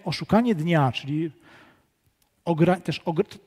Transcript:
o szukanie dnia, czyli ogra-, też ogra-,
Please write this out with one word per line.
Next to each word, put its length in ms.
o 80
szukanie 440
dnia, 360
czyli 400
ogra-, 360
też 240
ogra-, 420